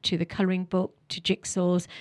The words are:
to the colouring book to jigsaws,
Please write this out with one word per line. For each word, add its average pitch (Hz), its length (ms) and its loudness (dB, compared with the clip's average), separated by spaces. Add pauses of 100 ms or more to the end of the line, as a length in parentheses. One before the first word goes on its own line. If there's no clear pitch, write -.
to 180 140 0
the 170 80 0
colouring 185 400 0
book 185 300 0 (140)
to - 120 -10
jigsaws, 180 680 0 (140)